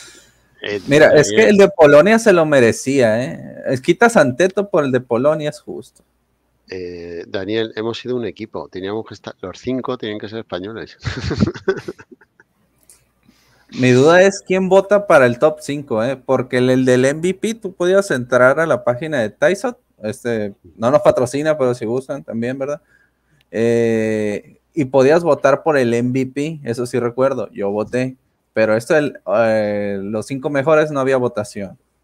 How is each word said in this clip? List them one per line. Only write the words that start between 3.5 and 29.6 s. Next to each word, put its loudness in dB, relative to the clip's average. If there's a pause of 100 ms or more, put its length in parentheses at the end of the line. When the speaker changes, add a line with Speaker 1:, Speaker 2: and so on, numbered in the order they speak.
Speaker 2:
Es, -2
quitas 0
Anteto 0
por 0
el -4
de 0
Polonia, -2
es -12
justo. -18 (680)
Speaker 1:
Eh, -12
Daniel, -6
hemos -8
sido -6
un -6
equipo. -12
Teníamos -10
que -18
estar, -16
los -14
cinco -6
tenían -10
que -14
ser -12
españoles. -12
<laughs> -6 (1600)
Speaker 2:
Mi 4
duda 6
es 2
quién -2
vota 2
para 6
el 0
top 2
cinco, -6
¿eh? -4
Porque -2
el, 2
el 2
del 4
M 0
V -2
P, -6
tú -12
podías 0
entrar 2
a -2
la -2
página -2
de -2
Tyson. -2 (260)
Este, -6 (220)
no -2
nos 4
patrocina, 0
pero 0
si -10
gustan -8
también, -8
¿verdad? -8 (720)
Eh, -2 (160)
y -2
podías 4
votar 0
por 0
el 2
M 0
V -2
P, -8
eso -6
sí -4
recuerdo, -2
yo -4
voté. -4 (360)
Pero 0
esto, 0
el, -2
eh, 0